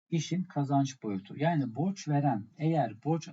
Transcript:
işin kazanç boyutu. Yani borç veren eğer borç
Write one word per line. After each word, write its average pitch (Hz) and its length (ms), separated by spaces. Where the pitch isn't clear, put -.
işin 165 340
kazanç 139 580
boyutu. 98 340
Yani 143 380
borç 180 340
veren 139 400
eğer 151 440
borç 160 300